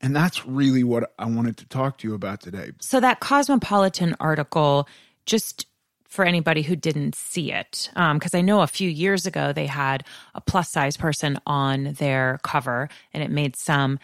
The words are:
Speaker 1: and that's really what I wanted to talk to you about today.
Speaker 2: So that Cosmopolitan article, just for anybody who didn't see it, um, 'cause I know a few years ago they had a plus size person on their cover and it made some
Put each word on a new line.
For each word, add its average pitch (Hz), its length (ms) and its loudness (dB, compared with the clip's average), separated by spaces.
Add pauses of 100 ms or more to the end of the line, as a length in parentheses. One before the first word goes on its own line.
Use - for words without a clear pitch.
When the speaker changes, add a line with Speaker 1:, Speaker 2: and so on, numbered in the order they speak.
Speaker 1:
and 135 140 0
that's 160 320 2
really 131 380 4
what 117 340 0
I 104 80 -6
wanted 117 320 0
to - 80 -20
talk 135 320 -2
to 110 100 -8
you 107 60 -4
about 101 260 -6
today. 90 300 -12 (100)
Speaker 2:
So - 200 0
that 247 200 4
Cosmopolitan 202 1000 2
article, 151 680 2 (380)
just - 400 -2 (420)
for - 160 0
anybody 165 380 2
who 165 140 0
didn't 151 400 -2
see - 340 -6
it, - 460 -8
um, 156 240 4
'cause 175 140 -4
I 175 60 2
know 196 200 4
a 156 80 4
few 190 200 -2
years 175 380 -2
ago 147 260 -2
they 151 140 -4
had 135 380 -2 (300)
a - 60 -12
plus - 300 -2
size 143 260 0
person 147 480 -2
on 139 500 0
their 135 500 0
cover 135 440 -2 (240)
and 156 100 -6
it 143 100 -4
made 139 240 -2
some 139 480 0